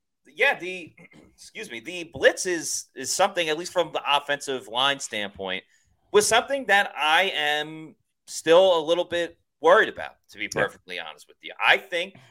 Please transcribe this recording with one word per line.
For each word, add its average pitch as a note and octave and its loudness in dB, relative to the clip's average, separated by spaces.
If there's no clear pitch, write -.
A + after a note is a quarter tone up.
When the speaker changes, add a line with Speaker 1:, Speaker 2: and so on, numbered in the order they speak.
Speaker 1:
yeah, - 0
the, F3+ -12
<clears throat> - -20
excuse - -18
me, A2+ -12
the E3+ -12
blitz F#3+ 2
is, E3 -6
is C3 -8
something, F3 0
at D#3 -2
least F3 -10
from D#3 0
the D3 -4
offensive C#3 -2
line C3+ 0
standpoint, G2 -6
was G#3 4
something B3+ 0
that G3 2
I D#3 2
am D3+ -4
still E3+ 4
a - -2
little E3+ 0
bit E3+ -4
worried F3 6
about, D#2 -10
to G2 -20
be G#2+ -8
Speaker 2:
Yeah. G#2 -4
Speaker 1:
perfectly F#2 -8
honest D#2 -14
with - -20
you. D#2+ -16
I C3+ 4
think F3+ -8